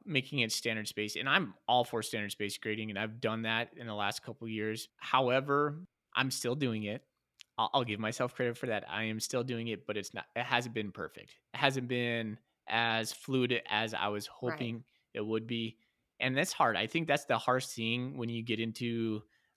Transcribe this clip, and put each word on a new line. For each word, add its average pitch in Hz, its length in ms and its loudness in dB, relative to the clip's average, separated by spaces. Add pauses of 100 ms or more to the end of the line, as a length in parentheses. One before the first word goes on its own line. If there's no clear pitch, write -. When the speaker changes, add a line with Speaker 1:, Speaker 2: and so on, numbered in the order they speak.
Speaker 1:
making 139 360 0
it 113 120 2
standards-based. 107 640 -2
And 135 120 -2
I'm 143 260 2 (140)
all 120 160 6
for 113 180 -2
standards-based 104 580 -4
grading, 107 300 -4
and 98 80 -4
I've 110 220 -4
done 113 220 0
that 113 340 0
in 120 100 -12
the 110 80 -6
last 104 280 0
couple 117 240 -10
of 113 40 -6
years. 110 460 -2
However, 143 840 4 (320)
I'm 131 160 2
still 123 240 0
doing 117 300 0
it. 107 180 -4 (560)
I'll, 113 160 2
I'll 131 100 6
give 107 160 -2
myself 110 340 0
credit 120 220 0
for 135 100 -4
that. 107 220 0
I 104 160 -2
am 110 160 -2
still 123 220 0
doing 117 260 -2
it, 107 180 -6
but - 100 -2
it's 101 180 -6
not, 98 120 -6 (100)
it 120 80 0
hasn't 120 300 2
been 104 180 -2
perfect. - 420 -10 (200)
It - 40 -8
hasn't 135 300 2
been 120 500 0 (300)
as 113 440 2
fluid 127 560 2
as 110 260 0
I 101 140 0
was 104 200 -2
Speaker 2:
Right. - 240 -4
Speaker 1:
hoping 120 320 -4 (300)
it 107 100 -2
would 110 220 0
be. 113 300 -2 (440)
And 127 160 2
that's 175 160 2
hard. 117 240 4
I 104 100 2
think 165 220 0
that's - 160 2
the 117 140 2
harsh 127 280 2
thing 123 500 -2
when 117 120 -4
you 117 140 -4
get 113 180 0
into, 113 640 -2 (340)